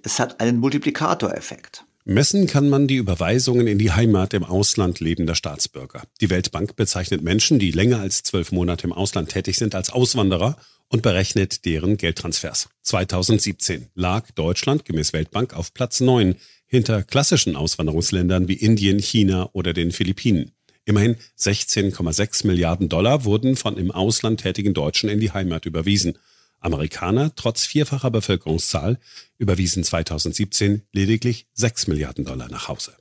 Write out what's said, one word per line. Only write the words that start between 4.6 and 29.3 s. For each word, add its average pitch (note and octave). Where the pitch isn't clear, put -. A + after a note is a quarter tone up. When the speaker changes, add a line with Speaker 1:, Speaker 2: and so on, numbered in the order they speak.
Speaker 2:
lebender E2
Staatsbürger. C#2+
Die G2+
Weltbank F#2
bezeichnet F#2
Menschen, G#2
die F#2
länger A2
als F#2+
zwölf F2+
Monate F2
im F2
Ausland F#2
tätig F#2+
sind, G#2+
als F#2
Auswanderer A2+
und A#2
berechnet G2
deren F2
Geldtransfers. -
Zweitausendsiebzehn F#2
lag F#2
Deutschland A2+
gemäß D#2
Weltbank E2
auf -
Platz -
neun A#2+
hinter A2+
klassischen C3
Auswanderungsländern F2
wie F#2+
Indien, G2+
China F#2+
oder F2
den F2
Philippinen. F#2+
Immerhin G#2+
sechzehn G2
Komma E2
sechs -
Milliarden F2
Dollar A2+
wurden A#2
von -
im F#2
Ausland A2
tätigen G2
Deutschen D#2
in G#2
die G#2+
Heimat F2+
überwiesen. G2
Amerikaner, F2
trotz -
vierfacher C#3
Bevölkerungszahl, F2+